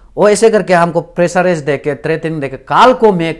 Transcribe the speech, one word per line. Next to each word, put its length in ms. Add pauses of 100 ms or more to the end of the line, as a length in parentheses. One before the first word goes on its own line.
(180)
वो 120
ऐसे 200
करके 240
हमको 280
प्रेशराइज 580
देके, 360
थ्रेटनिंग 460
देके, 160
काल 360
को 180
मैं 280